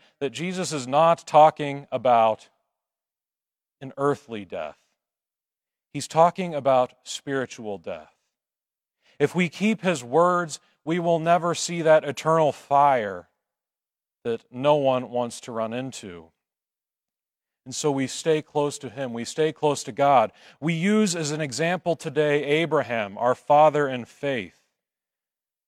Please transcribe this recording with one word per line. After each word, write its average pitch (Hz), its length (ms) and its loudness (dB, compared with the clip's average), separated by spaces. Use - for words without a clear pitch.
that 139 120 -4
Jesus 175 420 -6
is 135 140 -6
not 160 400 2
talking 147 640 4
about 117 580 2
an 135 160 -16
earthly 131 480 -4
death. 82 340 -10
He's 143 160 -8
talking 170 460 2
about 127 400 2
spiritual 120 720 -8
death. 82 360 -14
If 147 160 0
we 175 140 0
keep 208 320 -2
his 165 240 -2
words, 170 560 0
we 165 140 -2
will 170 200 0
never 170 360 0
see 170 280 -6
that 156 220 6
eternal 151 480 0
fire 123 760 0
that 113 260 -4
no 139 260 2
one 127 340 0
wants 120 320 -6
to 127 100 -14
run 113 200 -4
into. 101 580 -12
And 131 100 -14
so 151 160 -2
we 135 160 -2
stay 151 360 -2
close 147 360 -4
to 123 120 -12
him. 127 220 -8
We 117 120 -8
stay 156 280 -2
close 147 320 -2
to 131 80 -12
God. 127 400 4
We 165 140 -2
use 196 400 0
as 160 160 -4
an 151 100 -4
example 160 560 -2
today 147 480 0
Abraham, 135 720 -2
our 120 180 2
father 147 540 4
in 127 160 -6
faith. 120 540 -8